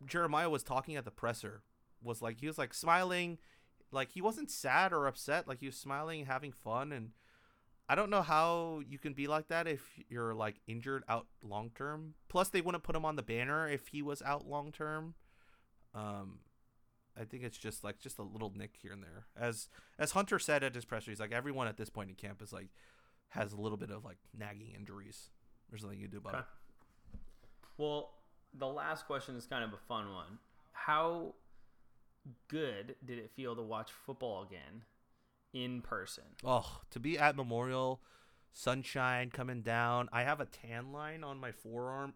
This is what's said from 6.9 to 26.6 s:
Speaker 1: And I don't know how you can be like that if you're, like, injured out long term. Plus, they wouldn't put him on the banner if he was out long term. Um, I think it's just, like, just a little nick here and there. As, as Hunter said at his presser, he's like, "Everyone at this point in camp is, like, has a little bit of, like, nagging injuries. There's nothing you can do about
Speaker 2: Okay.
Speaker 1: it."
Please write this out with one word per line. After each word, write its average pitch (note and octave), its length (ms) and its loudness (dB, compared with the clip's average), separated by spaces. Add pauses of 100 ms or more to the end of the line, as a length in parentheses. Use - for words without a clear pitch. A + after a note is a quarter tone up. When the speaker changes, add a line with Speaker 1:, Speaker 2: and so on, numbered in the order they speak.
Speaker 1:
And A2+ 180 -6 (800)
I C3+ 60 6
don't G3+ 160 4
know G3+ 120 6
how E3 640 4
you C3+ 100 -10
can C#3+ 160 -4
be C#3 120 0
like D3+ 220 2
that E3+ 180 2
if D3 160 0 (260)
you're, A#2 260 0
like, G#2+ 320 0
injured B2 420 -2
out A2+ 180 2 (160)
long G#2+ 320 -4
term. D#3 400 -6 (140)
Plus, F#3 200 6
they F#3+ 120 4
wouldn't F3 240 2
put E3 120 2
him D#3+ 80 2
on D#3 120 2
the C3+ 60 0
banner B2+ 460 2
if C#3 200 0
he D3 140 -2
was C#3+ 200 -2
out C#3+ 240 0
long D3 260 -4
term. D#3 420 -4 (800)
Um, G2+ 460 -6 (800)
I A2 40 -6
think B2 180 -10
it's A#2+ 160 -8
just, - 260 -8
like, G#2 140 -8
just - 200 -12
a A2 40 -6
little G#2 340 -6
nick G2+ 240 -10
here F2+ 120 -12
and G2 100 -14
there. G2 240 -16 (100)
As, A2+ 320 -2 (300)
as D3 140 2
Hunter G3 260 4
said D3 260 4
at B2+ 100 2
his B2 100 -6
presser, A2 260 -4
he's G#2 100 -4
like, G#2+ 120 -2
"Everyone C3 360 0
at A2+ 80 -4
this A2 140 -6
point G2+ 200 -6
in F#2+ 60 -12
camp G2 260 -10
is, G#2 100 -12
like, F#2+ 160 -10 (600)
has - 240 0
a G#3 80 -6
little G#3 180 0
bit F#3 120 -6
of, G#2 140 -8
like, F#2 140 -12 (180)
nagging G#2+ 400 -10
injuries. G2+ 540 -12 (380)
There's G#2+ 140 -10
nothing G2+ 160 -8
you G2+ 80 -8
can G2 60 -10
do G2+ 60 -8
about G2 180 -8
Speaker 2:
Okay. C3 60 -4
Speaker 1:
it." - 760 -16 (580)